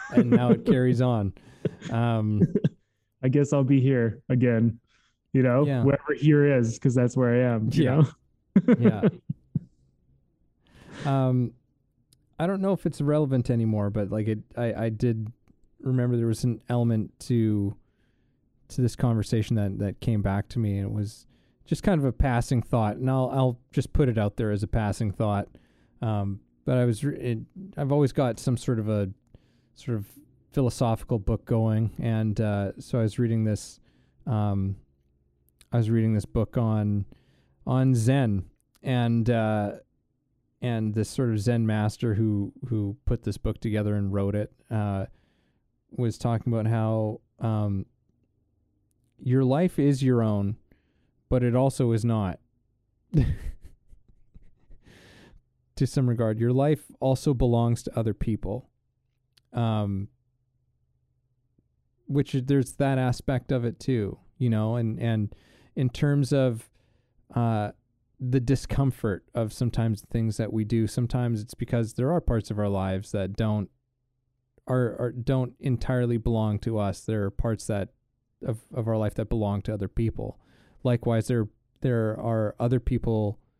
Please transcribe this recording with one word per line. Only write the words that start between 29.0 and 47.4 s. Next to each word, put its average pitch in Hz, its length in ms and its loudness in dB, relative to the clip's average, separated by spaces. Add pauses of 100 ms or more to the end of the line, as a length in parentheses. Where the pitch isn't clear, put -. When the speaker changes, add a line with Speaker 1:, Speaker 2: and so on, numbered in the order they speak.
Speaker 1:
sort 117 200 -6
of 104 80 -10 (480)
philosophical 120 680 0
book 110 260 -4
going, 110 540 0
and, 110 400 -2
uh, 101 400 -2
so - 200 -4
I - 20 2
was 110 180 0
reading 113 240 0
this, - 360 -4 (460)
um, 101 520 -2 (920)
I 120 60 0
was 110 120 2
reading 110 240 2
this 101 120 0
book - 320 -2
on, 104 480 0 (600)
on 131 260 2
Zen, 113 520 2 (360)
and, 117 480 0
uh, 110 440 0 (880)
and 110 340 -2
this 107 140 0
sort 127 220 -2
of 107 80 0
Zen 113 280 0
master 107 460 0
who, 104 400 0 (160)
who 104 260 -4 (100)
put 117 180 -2
this 104 140 -4
book - 220 -6
together 104 360 -2
and 101 180 -2
wrote 98 200 0
it, 104 200 -4 (180)
uh, 101 360 -2 (840)
was 117 260 -2
talking 117 360 -2
about 110 140 0
how, 110 520 -2 (200)
um, 104 460 -2 (1300)